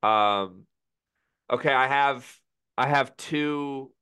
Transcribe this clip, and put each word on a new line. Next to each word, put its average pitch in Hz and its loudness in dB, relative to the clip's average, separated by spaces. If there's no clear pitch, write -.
Um, 101 0
okay, 123 0
I 131 2
have, 139 0
I 127 0
have 143 0
two 143 -6